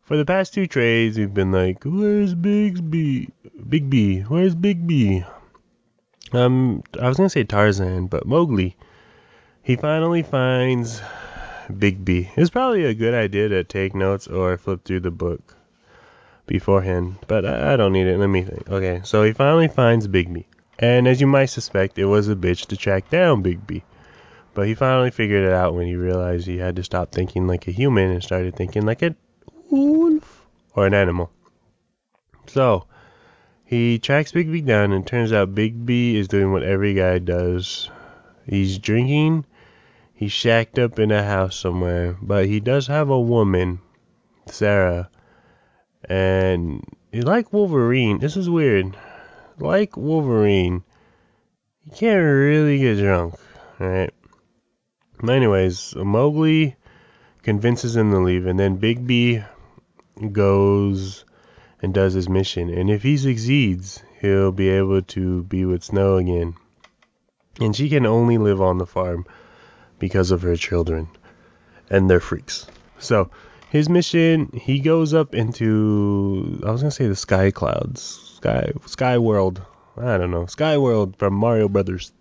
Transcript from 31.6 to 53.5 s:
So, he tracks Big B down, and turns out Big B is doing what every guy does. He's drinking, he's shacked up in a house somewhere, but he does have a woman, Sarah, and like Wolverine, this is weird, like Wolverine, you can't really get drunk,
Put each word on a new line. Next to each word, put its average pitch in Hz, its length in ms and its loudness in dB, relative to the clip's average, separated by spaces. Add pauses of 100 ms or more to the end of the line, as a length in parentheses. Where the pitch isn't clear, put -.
So, 120 380 2 (800)
he 117 340 0
tracks 143 360 -2
Big 165 180 -2
B 165 80 -2
down, 107 320 2
and 95 160 -2
turns 117 240 -2
out 98 240 2
Big 113 300 -2
B 120 320 0
is 98 100 -2
doing 98 240 2
what 87 120 0
every 98 300 0
guy 92 260 2
does. 90 680 -4 (560)
He's 95 320 -2
drinking, 143 680 0 (680)
he's 101 200 -6
shacked 117 440 0
up 117 220 0
in 107 120 2
a 104 120 2
house 95 320 -2
somewhere, 87 640 -4
but 98 240 0
he 104 140 -2
does 123 280 -2
have 147 220 -2
a 131 100 2
woman, 95 600 0 (680)
Sarah, 92 640 0 (920)
and 92 800 0 (300)
like 165 400 -2
Wolverine, 127 680 2
this 147 160 -4
is 180 140 -4
weird, 107 480 0 (600)
like 185 380 -2
Wolverine, 104 880 0 (1000)
you - 100 -20
can't 214 260 2
really 147 580 4
get 117 180 4
drunk, 90 380 2 (440)